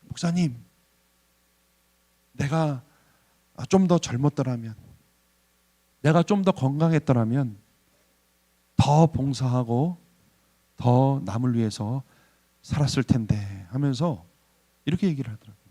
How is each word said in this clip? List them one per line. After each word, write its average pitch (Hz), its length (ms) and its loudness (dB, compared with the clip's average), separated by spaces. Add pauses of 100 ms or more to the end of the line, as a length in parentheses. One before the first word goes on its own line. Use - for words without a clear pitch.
목사님, 170 540 -2 (1800)
내가, 143 500 -2 (720)
아, - 100 -14
좀 190 220 4
더 175 120 4
젊었더라면, 123 760 -4 (1300)
내가 160 220 4
좀 202 200 0
더 190 80 2
건강했더라면 135 1040 0 (1200)
더 151 300 6
봉사하고 131 920 -2 (800)
더 135 480 2
남을 117 300 -2
위해서 113 480 -4 (580)
살았을 139 420 -2
텐데. 101 680 -2
하면서 135 560 -4 (600)
이렇게 175 220 -2
얘기를 139 240 -4
하더라고요. - 400 -20